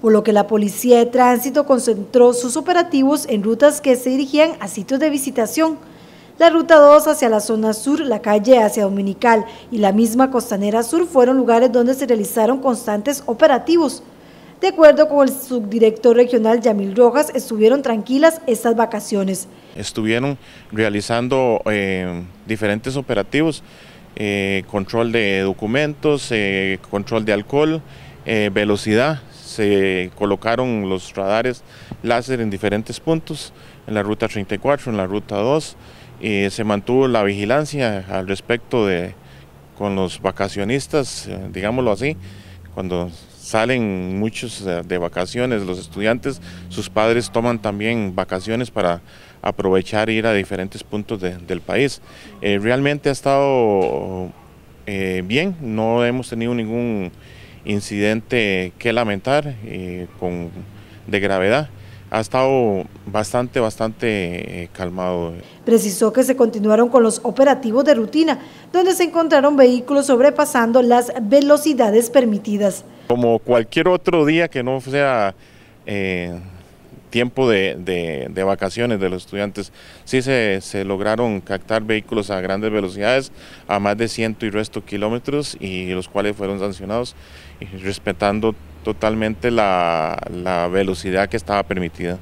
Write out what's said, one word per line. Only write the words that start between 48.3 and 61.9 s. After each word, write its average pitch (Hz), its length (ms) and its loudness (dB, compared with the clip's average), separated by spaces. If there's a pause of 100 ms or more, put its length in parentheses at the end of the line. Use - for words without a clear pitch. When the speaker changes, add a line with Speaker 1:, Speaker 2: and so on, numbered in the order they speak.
Speaker 2:
para 87 280 -2 (400)
aprovechar 101 720 0
e 110 40 0
ir 110 120 -2
a 113 60 2
diferentes 98 500 -4
puntos 104 380 -8
de, 90 160 -6
del 87 240 -8
país. 120 420 -4 (400)
Eh, 101 180 0
realmente 139 480 0
ha 139 40 0
estado, 104 1200 0 (520)
eh, 95 400 -4
bien, 151 360 -2
no 113 440 0
hemos 123 240 -2
tenido 117 240 -4
ningún 113 600 -4 (520)
incidente 101 1120 -2
que 117 140 -2
lamentar, 123 600 -2 (100)
eh, 90 440 -10 (100)
con, 87 320 -6 (560)
de 98 140 -2
gravedad. 98 500 0 (400)